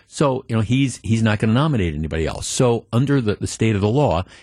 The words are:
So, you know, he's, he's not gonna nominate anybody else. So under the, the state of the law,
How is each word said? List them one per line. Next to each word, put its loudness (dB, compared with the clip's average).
So, -2
you -4
know, 2
he's, -2
he's 0
not 2
gonna 2
nominate 0
anybody -4
else. -6
So 0
under 2
the, -2
the -6
state 0
of 0
the 2
law, 2